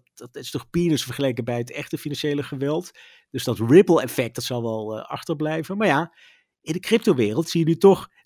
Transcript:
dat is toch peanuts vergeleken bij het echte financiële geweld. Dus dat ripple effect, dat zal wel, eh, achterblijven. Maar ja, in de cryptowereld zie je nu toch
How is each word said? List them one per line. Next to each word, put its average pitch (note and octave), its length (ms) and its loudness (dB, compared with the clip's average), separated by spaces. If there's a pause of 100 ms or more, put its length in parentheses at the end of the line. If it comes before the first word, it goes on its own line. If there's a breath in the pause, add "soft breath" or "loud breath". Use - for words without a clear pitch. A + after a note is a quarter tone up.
(140)
dat - 220 -20
is C#3+ 160 -12
toch - 180 -8
peanuts E3+ 340 2
vergeleken B2 400 -4
bij A#2+ 140 -4
het A#2+ 140 -6
echte - 260 -8
financiële C#3+ 460 -4
geweld. D3 480 -4 (380 soft breath)
Dus C3 140 -6
dat A2 160 -2
ripple D#3 420 6
effect, A#2+ 340 -4
dat - 80 -8
zal B2 180 -4
wel, A2 360 -6
eh, - 120 -12
achterblijven. D#3 680 -6
Maar G#3+ 100 0
ja, D#3+ 260 0 (480 soft breath)
in D#3 120 -6
de F3 60 -4
cryptowereld D3 680 0
zie E3+ 100 0
je E3 60 2
nu D#3+ 120 2
toch G3 300 6 (180)